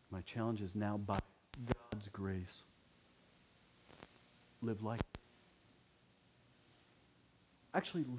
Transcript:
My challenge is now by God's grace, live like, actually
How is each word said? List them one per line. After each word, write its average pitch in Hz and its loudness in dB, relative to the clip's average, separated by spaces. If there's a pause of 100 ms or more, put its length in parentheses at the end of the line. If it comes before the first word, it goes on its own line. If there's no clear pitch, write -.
(120)
My 95 0
challenge 113 4
is 98 0
now 104 6
by 101 6 (480)
God's 104 2
grace, 95 2 (2000)
live 110 4
like, 113 4 (2750)
actually - 6 (140)